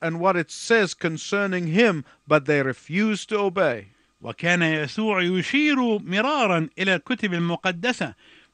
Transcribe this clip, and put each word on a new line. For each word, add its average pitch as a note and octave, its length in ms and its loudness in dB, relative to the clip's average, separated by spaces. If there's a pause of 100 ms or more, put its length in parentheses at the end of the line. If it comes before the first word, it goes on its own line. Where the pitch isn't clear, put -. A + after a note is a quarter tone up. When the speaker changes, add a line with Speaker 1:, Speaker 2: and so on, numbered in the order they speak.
Speaker 1:
and E3 180 -4
what F3+ 160 2
it E3+ 140 -2
says A3 460 0
concerning F3+ 720 -4
him, F3+ 380 2 (220)
but C#3+ 180 4
they C#3+ 180 2
refused F#3 640 -2
to G#3+ 80 -2
obey. E3+ 520 0 (320)
Speaker 2:
وكان E3+ 400 0
يسوع E3 600 0
يشير A#3+ 800 0
مرارا G3 680 0 (120)
إلى F#3+ 160 2
الكتب G#3 380 -4
المقدسة E3+ 800 -2 (400)